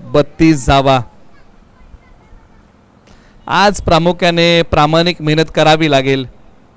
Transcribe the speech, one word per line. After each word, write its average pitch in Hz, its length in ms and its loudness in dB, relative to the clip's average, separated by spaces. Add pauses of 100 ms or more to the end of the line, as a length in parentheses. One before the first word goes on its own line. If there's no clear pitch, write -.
बत्तीस 147 640 0
धावा. 135 320 2 (2500)
आज 190 340 0
प्रामुख्याने 170 800 0
प्रामाणिक 160 600 0
मेहनत 151 320 -2
करावी 156 360 2
लागेल. 135 360 0 (500)